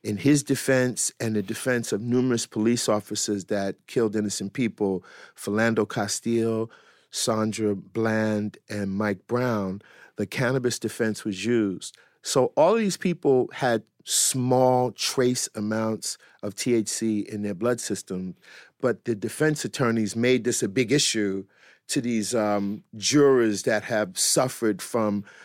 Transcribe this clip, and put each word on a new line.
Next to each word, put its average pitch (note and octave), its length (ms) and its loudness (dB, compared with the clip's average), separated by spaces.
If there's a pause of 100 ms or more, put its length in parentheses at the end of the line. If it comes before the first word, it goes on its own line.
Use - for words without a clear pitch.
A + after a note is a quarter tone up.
in G#2 140 -2
his C#3 260 4
defense B2+ 720 0
and A2+ 160 -2
the G#2 80 0
defense A2+ 500 -2
of G2+ 80 -2
numerous A#2+ 460 0
police - 420 0
officers G#2+ 580 -2
that G2 280 -2 (140)
killed A2+ 260 0
innocent G#2 380 -4
people, G2+ 500 -2 (340)
Philando A2 520 0
Castile, A2+ 840 -2 (400)
Sandra A2 640 0
Bland, G#2+ 840 -2 (100)
and G2+ 240 -4
Mike G2+ 340 -2
Brown, G#2+ 560 -2 (320)
the G#2 120 -4
cannabis B2 520 -2
defense A2 460 -4
was G2 200 -4
used. G#2+ 520 0 (260)
So B2+ 340 0
all E3 180 6
of A#3 60 2
these G3+ 160 0
people D3 560 2
had A#2+ 300 0 (220)
small B2+ 880 2
trace - 640 0
amounts A2 600 -4 (280)
of G#2 100 -8
T B2 200 0
H A2+ 140 2
C A2 320 -2
in G#2 220 -6
their G2+ 120 -4
blood A#2 260 -2
system, F#2 560 -6 (440)
but A#2+ 240 -2
the A#2 120 -2
defense D3 480 -2
attorneys A2+ 500 0
made B2 300 2
this A#2 180 0
a A2+ 60 -2
big G#2+ 240 2
issue G2+ 520 0 (440)
to - 120 0
these, A2+ 340 -2
um, G#2 500 0 (120)
jurors B2 680 4
that A2 200 0
have G#2+ 320 -2
suffered A#2 640 0
from G#2 440 -2 (200)